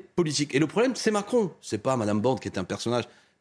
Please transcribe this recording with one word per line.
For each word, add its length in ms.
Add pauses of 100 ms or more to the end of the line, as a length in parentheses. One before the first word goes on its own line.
(180)
politique. 360
Et 60
le 80
problème, 300
c'est 140
Macron. 400 (100)
C'est 160
pas 180
Madame 240
Borne, 180
qui 120
est 80
un 80
personnage, 400 (360)